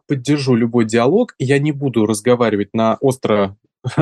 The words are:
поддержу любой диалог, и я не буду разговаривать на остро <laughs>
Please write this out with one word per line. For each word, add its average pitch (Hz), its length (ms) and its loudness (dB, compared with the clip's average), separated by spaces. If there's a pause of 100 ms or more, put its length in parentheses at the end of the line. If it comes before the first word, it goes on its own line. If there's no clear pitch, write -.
поддержу 135 480 0
любой 117 300 2
диалог, 123 540 0
и 139 60 -2
я 139 140 2
не 151 120 0
буду 135 340 -2
разговаривать 110 680 0
на 113 280 0
остро 107 540 0 (280)
<laughs> - 180 -10